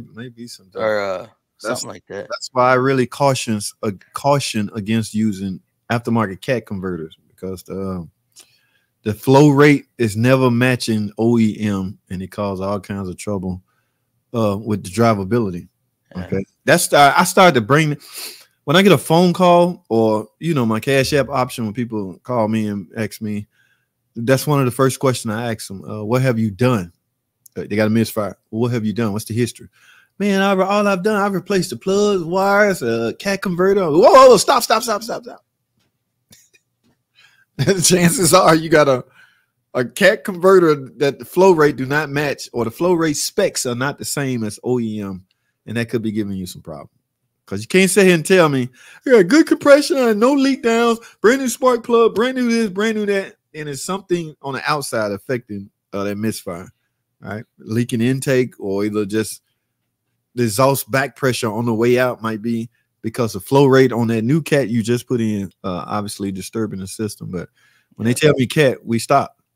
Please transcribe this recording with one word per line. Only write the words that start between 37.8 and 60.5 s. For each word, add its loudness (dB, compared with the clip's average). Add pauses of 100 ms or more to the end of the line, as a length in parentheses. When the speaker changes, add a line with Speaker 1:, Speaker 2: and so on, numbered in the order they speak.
Speaker 1:
Chances 2
are 6
you 0
got 4
a, 0 (680)
a -2
cat 2
converter 4 (220)
that -2
the -14
flow 4
rate 2
do -6
not -2
match, -4
or -4
the -4
flow -2
rate -2
specs -4
are -4
not -6
the -14
same -4
as -10
O -2
E -6
M, -10 (420)
and -8
that -4
could -4
be -4
giving -6
you -10
some -18
problem. -16 (580)
'Cause -8
you -14
can't 4
sit 4
here 6
and -2
tell 4
me, -2 (380)
"I -2
got 6
good 4
compression, 4
I 2
had 0
no 4
leak 0
downs, 0 (240)
brand 4
new -4
spark 0
plug, 2
brand -2
new -2
this, 0
brand -2
new -2
that," -4 (180)
and -10
it's -10
something -6
on -8
the -8
outside -4
affecting, -8 (240)
uh, -6
that -6
misfire, -8 (500)
right? -12 (140)
Leaking -4
intake, 0
or -4
either -4
just -6 (920)
the -4
exhaust 0